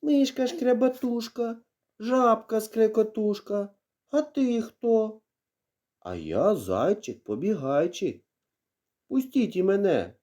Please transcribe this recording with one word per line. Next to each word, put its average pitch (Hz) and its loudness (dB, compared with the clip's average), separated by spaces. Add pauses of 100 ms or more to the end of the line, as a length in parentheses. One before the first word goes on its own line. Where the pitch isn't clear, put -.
«Мишка 277 2
шкряботушка, 240 -2 (380)
жабка 226 2
скрикотушка, 214 0 (360)
а 294 2
ти 247 0
хто?» 220 0 (800)
«А 90 -10
я 87 0
зайчик-побігайчик. 143 -4 (880)
Пустіть 262 0
і 180 0
мене». 185 2